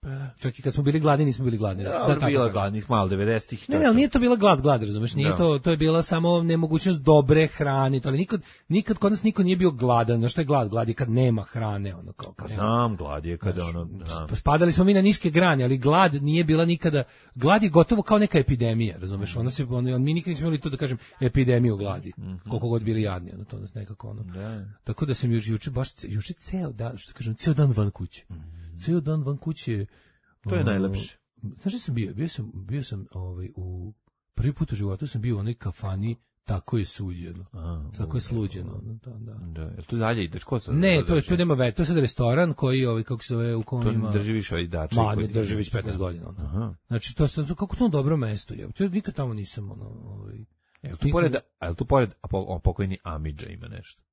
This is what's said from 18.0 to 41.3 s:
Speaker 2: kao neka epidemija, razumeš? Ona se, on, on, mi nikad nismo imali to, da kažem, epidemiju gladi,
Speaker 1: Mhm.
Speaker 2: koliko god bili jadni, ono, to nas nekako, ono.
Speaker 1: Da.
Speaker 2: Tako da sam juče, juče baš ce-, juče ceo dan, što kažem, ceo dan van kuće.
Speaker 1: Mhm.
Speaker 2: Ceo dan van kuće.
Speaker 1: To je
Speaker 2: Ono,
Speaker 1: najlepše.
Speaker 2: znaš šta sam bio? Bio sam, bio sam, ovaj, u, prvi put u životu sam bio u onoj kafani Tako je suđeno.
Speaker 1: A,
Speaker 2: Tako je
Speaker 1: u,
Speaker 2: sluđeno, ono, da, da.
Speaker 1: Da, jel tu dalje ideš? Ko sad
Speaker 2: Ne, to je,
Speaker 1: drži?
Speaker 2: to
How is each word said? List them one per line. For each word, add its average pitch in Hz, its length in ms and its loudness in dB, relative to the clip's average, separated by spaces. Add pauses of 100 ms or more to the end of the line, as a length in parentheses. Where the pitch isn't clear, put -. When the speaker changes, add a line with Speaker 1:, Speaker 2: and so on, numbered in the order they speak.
Speaker 2:
kao 208 180 4
neka 202 200 4
epidemija, 113 580 2
razumeš? 95 380 -6
Ona 120 160 -2
se, 139 140 -4
on, 123 220 -2
on, 127 160 0
mi 147 100 2
nikad 170 140 -2
nismo 156 160 -4
imali 165 160 0
to, 160 100 -6
da 135 80 -6
kažem, 131 200 -2 (240)
epidemiju 123 560 4
gladi, 95 400 -6
Speaker 1:
Mhm. 95 220 -12
Speaker 2:
koliko 117 300 -6
god 113 140 0
bili 110 180 0
jadni, 92 300 -4
ono, 95 120 -14
to 101 160 -14
nas 98 140 -14
nekako, 104 360 -12
ono. 107 140 -12
Speaker 1:
Da. 98 420 -10 (180)
Speaker 2:
Tako 120 220 -4
da 139 80 -2
sam 120 180 0
juče, 110 180 0
juče 113 220 -2
baš 127 180 -4
ce-, - 180 -16
juče 104 280 -6
ceo 180 360 -6
dan, 117 260 -8
što - 160 -18
kažem, 113 220 -6
ceo - 180 0
dan 139 180 4
van 101 200 2
kuće. - 380 -12
Speaker 1:
Mhm. 82 300 -16 (180)
Speaker 2:
Ceo 170 240 0
dan 151 220 -2
van 139 140 -4
kuće. 117 480 -6 (560)
Speaker 1:
To 104 80 -8
je 101 60 0
Speaker 2:
Ono, 117 160 2
Speaker 1:
najlepše. 98 460 -2 (200)
Speaker 2:
znaš 101 280 -12
šta 208 140 -4
sam 131 160 -6
bio? 98 180 -4
Bio 127 160 -6
sam, - 260 -10
bio 104 280 -8
sam, 98 280 -10
ovaj, 92 440 -10
u, 92 380 -10 (420)
prvi 143 180 0
put - 180 -4
u 117 40 -4
životu 101 320 -4
sam 120 140 -6
bio 117 140 0
u 101 40 -4
onoj 110 140 -4
kafani 101 600 -6 (300)
Tako 101 320 -4
je 101 80 0
suđeno. 87 680 -10
Speaker 1:
A, 82 300 -8 (100)
Speaker 2:
Tako 101 240 -4
je - 20 -2
Speaker 1:
u, - 20 -6
Speaker 2:
sluđeno, 98 520 -6
ono, 104 220 -10
da, 120 160 -16
da. 110 220 -14
Speaker 1:
Da, 85 300 -12
jel 85 200 -12
tu 117 140 -6
dalje 113 260 0
ideš? 87 200 -8
Ko 123 160 -4
sad 120 160 -4
Speaker 2:
Ne, 170 120 4 (100)
to 160 160 2
je, 165 40 4
Speaker 1:
drži? - 120 0
Speaker 2:
to 180 60 4